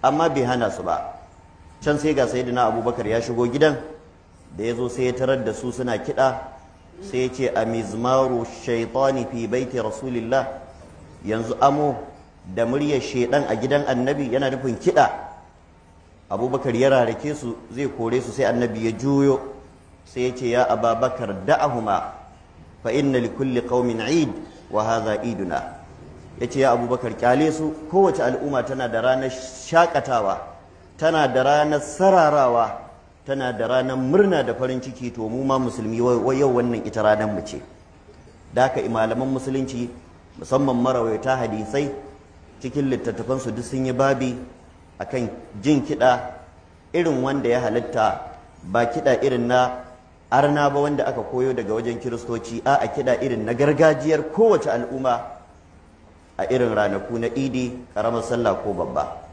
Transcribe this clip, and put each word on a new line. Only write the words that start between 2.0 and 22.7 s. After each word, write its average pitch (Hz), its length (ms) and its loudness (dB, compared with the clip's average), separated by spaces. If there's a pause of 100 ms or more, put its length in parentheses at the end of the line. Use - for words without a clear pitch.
ga 135 120 2
Sayyidina 123 440 0
Abubakar 117 360 -2
ya 110 140 0
shigo 120 300 0
gidan, 143 260 4 (760)
da 92 100 -8
ya 117 100 -2
zo 120 140 -4
sai 127 180 -2
ya 123 60 0
tarar 127 300 0
da 107 100 -2
su 123 200 -6
suna 120 260 -4
kiɗa, 131 400 0 (640)
sai 101 260 -6
ya - 60 -2
ce, 127 220 -2
"A 113 100 2
mizmaru 117 800 0 (200)
shaitani 123 680 0
fi 117 180 -4
baiti 120 320 -2
Rasulillah?" 117 680 -2 (800)
Yanzu 113 360 -2
amo 143 360 2 (580)
da 117 120 0
muryar 143 340 0
shaidan 123 480 0
a 110 80 0
gidan 131 300 0
Annabi, 131 440 0
yana 131 200 0
nufin 127 260 -4
kiɗa. 147 320 4 (1200)
Abubakar 127 440 -2
ya 127 160 4
rarake 123 440 2
su 120 220 -8 (160)
zai 135 160 -4
kore 117 320 -2
su, 113 120 -10
sai 131 120 0
Annabi 113 420 0
ya 113 60 0
juyo, 139 460 2 (680)
sai 127 240 -4
ya 123 60 -4
ce, 127 140 -6
"Ya 120 200 4
Ababakar 113 800 -2
da'ahuma 120 560 0 (800)